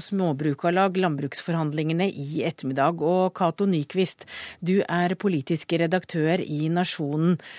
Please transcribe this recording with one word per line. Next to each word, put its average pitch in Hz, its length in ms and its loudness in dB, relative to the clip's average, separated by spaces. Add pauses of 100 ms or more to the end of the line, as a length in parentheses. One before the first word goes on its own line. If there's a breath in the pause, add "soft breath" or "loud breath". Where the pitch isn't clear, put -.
Småbrukarlag 175 960 2
landbruksforhandlingene 160 1040 0
i 143 400 -4
ettermiddag. 143 560 0
Og 180 340 2
Cato 185 300 0
Nyquist, 175 640 0 (340 loud breath)
du 185 240 2
er 175 340 0
politisk 165 600 0
redaktør 170 640 0
i 151 240 -2
Nationen. 170 720 0 (200 loud breath)